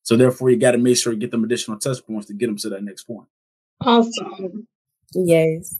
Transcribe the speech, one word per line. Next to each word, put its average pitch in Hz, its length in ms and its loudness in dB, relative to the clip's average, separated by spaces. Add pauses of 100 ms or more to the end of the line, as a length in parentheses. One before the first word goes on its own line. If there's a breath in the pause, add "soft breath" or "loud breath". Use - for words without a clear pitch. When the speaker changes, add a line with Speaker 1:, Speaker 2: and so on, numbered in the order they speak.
Speaker 1:
So 117 120 2
therefore, 127 360 4
you 120 60 4
gotta 120 200 4
make 123 200 4
sure 120 160 -2
you 107 60 -6
get 113 120 -6
them 113 120 0
additional 110 340 -4
touch 127 300 -6
points 107 200 -10
to 104 60 -14
get 104 140 -4
them 107 100 -4
to 110 120 -8
that 98 140 -8
next 98 200 -14
point. - 240 -16 (540)
Speaker 2:
Awesome. 220 880 -2 (460)
Speaker 3:
Yes. 165 680 2